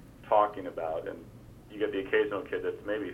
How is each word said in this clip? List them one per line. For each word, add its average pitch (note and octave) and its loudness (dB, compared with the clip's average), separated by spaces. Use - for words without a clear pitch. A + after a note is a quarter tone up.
talking G#2 6
about. E2 -4
And - -8
you G#2 -12
get G#2 0
the G2 0
occasional G2+ 2
kid - -4
that's - -6
maybe G#2 -2